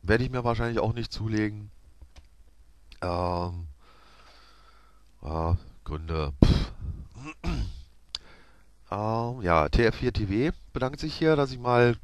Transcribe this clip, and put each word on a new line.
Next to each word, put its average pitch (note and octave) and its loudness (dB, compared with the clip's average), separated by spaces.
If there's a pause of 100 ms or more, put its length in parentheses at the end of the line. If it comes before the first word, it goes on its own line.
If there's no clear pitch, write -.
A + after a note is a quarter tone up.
Werde A2 2
ich B2+ -2
mir B2+ -4
wahrscheinlich A#2 0
auch A2 2
nicht A#2 -6
zulegen. G#2+ -4 (1300)
Ähm, F2 -2 (1600)
ja, E2 0 (240)
Gründe, D#2 -4 (120)
pff. - 2 (680)
<clears throat> C3+ -2 (1200)
Ähm, A2+ -4
ja, E2 4
T A#2+ 4
F A2 4
vier B2 -2
T G#2+ -4
W A#2 2 (220)
bedankt C3 -4
sich D#3 -8
hier, D#3 4
dass C#3 0
ich B2 -10
mal A#2+ 4